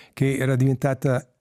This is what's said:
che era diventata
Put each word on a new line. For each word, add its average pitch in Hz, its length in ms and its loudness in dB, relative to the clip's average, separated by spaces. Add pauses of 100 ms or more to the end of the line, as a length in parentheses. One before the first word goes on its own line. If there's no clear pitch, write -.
(120)
che 135 240 0
era 131 220 0
diventata 135 680 0 (160)